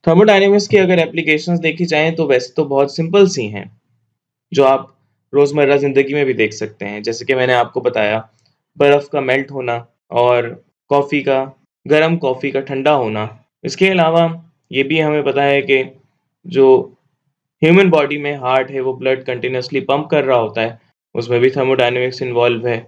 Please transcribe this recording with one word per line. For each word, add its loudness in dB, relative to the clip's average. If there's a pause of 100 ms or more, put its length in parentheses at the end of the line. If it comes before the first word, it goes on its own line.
Thermodynamics 4
की 2
अगर 4
applications -2
देखी -2
जाएं 0
तो -2
वैसे 0
तो 0
बहुत 0
simple 2
सी -4
हैं, -10 (880)
जो 2
आप 2 (380)
रोज़मर्रा 2
ज़िंदगी 0
में 0
भी -2
देख -2
सकते -10
हैं। -10
जैसे -8
कि -2
मैंने 0
आपको -2
बताया, -2 (600)
बर्फ़ 2
का -4
melt -2
होना -6 (380)
और 2 (440)
coffee 0
का, -2 (420)
गर्म 2
coffee -4
का -2
ठंडा -2
होना। -2 (360)
इसके -2
अलावा 2 (480)
ये -2
भी -2
हमें 0
पता 0
है 2
कि 0 (600)
जो 4 (640)
human 6
body 0
में -6
heart -2
है -6
वो -4
blood -2
continuously -6
pump -4
कर 0
रहा 0
होता -2
है, -6 (360)
उसमें -2
भी 4
thermodynamics -2
इन्वॉल्व -2
है। -4